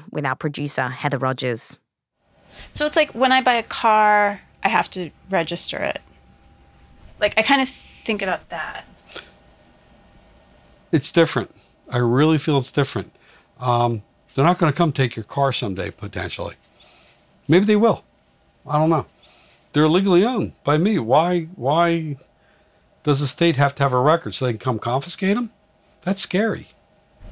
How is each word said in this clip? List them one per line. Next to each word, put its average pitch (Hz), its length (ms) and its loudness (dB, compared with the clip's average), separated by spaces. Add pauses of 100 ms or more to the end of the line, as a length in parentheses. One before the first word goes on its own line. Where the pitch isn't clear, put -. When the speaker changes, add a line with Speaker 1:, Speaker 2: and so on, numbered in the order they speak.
(100)
Speaker 1:
with 143 160 -4
our 131 80 -2
producer, 143 540 -4
Heather 127 300 -4
Rogers. 131 600 -4 (960)
Speaker 2:
So 302 140 -4
it's 302 100 -2
like 302 160 2
when 254 180 0
I 262 100 4
buy 254 140 2
a 233 80 -2
car, 214 800 2 (240)
I 196 40 4
have 180 220 0
to 180 200 -6 (200)
register 170 480 -2
it. 67 220 -4 (1200)
Like, 208 180 0
I 220 40 4
kind 269 200 2
of 254 60 -2 (360)
think 208 160 -4
about - 280 -6
that. - 360 -12 (2000)
Speaker 3:
It's - 220 0
different. 143 420 2 (340)
I 127 100 -4
really 131 380 4
feel 147 220 0
it's - 140 -4
different. 127 420 -2 (460)
Um, 120 420 0 (320)
they're 135 100 2
not 175 140 2
gonna 156 140 2
come 165 180 0
take 131 240 -2
your 110 100 -10
car 139 280 -2
someday, 95 380 -6
potentially. 90 640 -10 (920)
Maybe 180 180 6
they 214 120 4
will. 208 280 2 (640)
I 143 100 -2
don't 156 140 2
know. 151 160 0 (640)
They're 151 160 4
legally 185 380 4
owned 202 260 -2 (120)
by 147 120 2
me. 185 220 2
Why, 160 460 2 (120)
why 160 640 0 (840)
does 143 160 2
the 143 60 -2
state 165 300 0
have 139 200 2
to 143 60 -2
have 131 120 0
a 127 60 2
record 147 340 0
so - 100 -4
they 123 80 0
can 110 60 -8
come 120 200 -2
confiscate 175 560 -2
'em? 240 160 -4 (520)
That's 190 180 -2
scary. - 480 -2 (640)